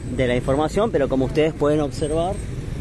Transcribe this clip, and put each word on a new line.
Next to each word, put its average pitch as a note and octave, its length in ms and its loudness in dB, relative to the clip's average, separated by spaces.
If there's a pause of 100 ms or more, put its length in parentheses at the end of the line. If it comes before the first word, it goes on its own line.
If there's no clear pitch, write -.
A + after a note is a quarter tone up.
(160)
de C3 100 2
la B2 100 2
información, D3+ 540 0
pero C#3 180 2
como C3 180 2
ustedes D#3 280 2
pueden D3+ 260 2
observar, D#3 540 -2 (460)